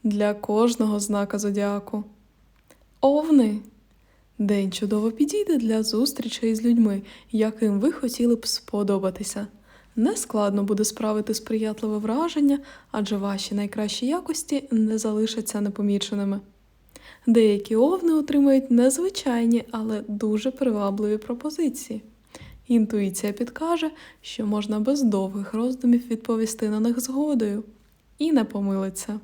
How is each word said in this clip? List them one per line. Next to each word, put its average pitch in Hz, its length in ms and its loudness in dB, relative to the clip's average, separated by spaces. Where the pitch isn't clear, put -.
для 208 300 0
кожного 214 640 0
знака 202 400 -2
зодіаку. 202 640 -2
Овни. 277 580 4
День 196 340 0
чудово 208 400 -2
підійде 311 460 0
для 220 260 0
зустрічей 226 720 -2
з 220 100 -4
людьми, 220 360 4
яким 214 480 0
ви 277 120 2
хотіли 240 440 0
б 233 120 -8
сподобатися. 202 1000 -4
Нескладно 208 680 0
буде 208 220 0
справити 214 480 -2
сприятливе 214 640 -4
враження, 285 600 0
адже 208 260 -2
ваші 202 380 -4
найкращі 208 520 -4
якості 311 640 -4
не 220 260 2
залишаться 220 640 -2
непоміченими. 202 760 -2
Деякі 220 480 6
овни 330 380 4
отримають 277 580 4
незвичайні, 240 1000 2
але 220 360 -6
дуже 214 440 -2
привабливі 208 680 0
пропозиції. 247 840 -6
Інтуїція 208 680 0
підкаже, 311 580 -2
що - 240 -8
можна 208 340 -2
без 269 240 0
довгих 196 500 0
роздумів 240 540 2
відповісти 220 600 -2
на 214 100 -2
них 233 200 0
згодою. 247 640 -2
І 311 140 0
не 247 120 4
помилиться. 196 800 -4